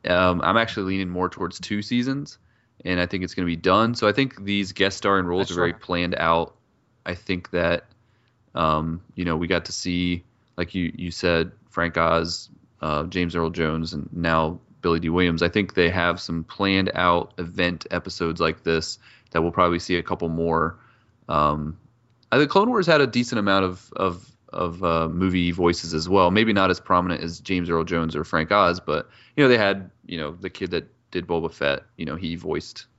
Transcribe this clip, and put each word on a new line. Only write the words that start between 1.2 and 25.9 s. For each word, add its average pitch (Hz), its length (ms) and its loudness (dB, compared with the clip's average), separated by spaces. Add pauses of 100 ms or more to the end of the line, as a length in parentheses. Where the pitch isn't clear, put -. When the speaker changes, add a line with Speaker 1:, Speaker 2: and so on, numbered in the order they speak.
Speaker 1:
towards 87 280 -8
two 104 240 -6
seasons, 131 560 -4 (460)
and 90 160 0
I 87 60 2
think 92 180 -4
it's 90 100 -6
gonna 90 120 -2
be 85 100 0
done. 101 400 2
So 113 140 2
I - 20 4
think 127 320 -2
these 98 300 -2
guest 98 240 2
starring 98 280 2
roles 87 180 0
Speaker 2:
That's 87 80 -4
Speaker 1:
are 87 100 -2
very 87 100 2
Speaker 2:
sure. 85 80 -12
Speaker 1:
planned 87 380 -2
out. 82 380 2 (500)
I 87 100 -6
think 90 360 -8
that, 85 340 0 (680)
um, 80 480 0 (140)
you 92 80 -6
know, 85 140 0
we 85 100 -2
got 87 180 0
to - 60 -12
see, 87 540 -2 (320)
like 87 180 -6
you, 87 220 -2
you 87 140 -8
said, 85 420 0 (160)
Frank 85 280 -2
Oz, 82 520 0 (320)
uh, 76 220 -2
James 87 320 -4
Earl 82 160 0
Jones, 80 420 -2
and 73 180 -8
now 82 480 0 (220)
Billy 85 180 2
Dee 80 100 -2
Williams. 85 340 2
I 85 60 2
think 98 260 -2
they 87 140 4
have 87 300 0
some 82 240 -6
planned 95 500 0
out 87 440 2
event 87 540 -4
episodes 87 500 -4
like 80 220 0
this 82 360 -2 (300)
that 85 120 0
we'll 85 100 0
probably 87 280 2
see 90 160 -2
a 85 80 0
couple 85 240 -4
more. 82 500 -2 (520)
Um, 76 480 0 (540)
uh, 123 80 6
the 147 80 4
Clone 202 220 2
Wars 214 180 0
had 160 120 6
a 139 80 4
decent 120 320 -2
amount 98 260 4
of, 90 300 -8
of, 90 320 -2 (220)
of, 87 340 -4
uh, 82 240 2
movie 87 440 2
voices 85 420 0